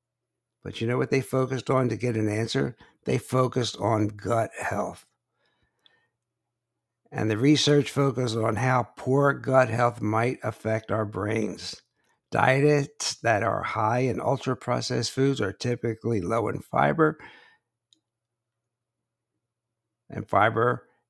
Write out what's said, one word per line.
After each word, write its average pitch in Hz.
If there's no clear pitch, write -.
But -
you 113
know 123
what 131
they 135
focused 131
on 131
to 113
get 117
an 107
answer? 117
They 127
focused 127
on 107
gut 107
health. -
And 110
the 107
research 147
focused 123
on 110
how 127
poor 139
gut 127
health 117
might 113
affect 107
our 107
brains. 104
Diets 139
that 110
are 104
high 113
in 131
ultra-processed 123
foods 135
are 101
typically 117
low 107
in -
fiber, 147
and -
fiber 113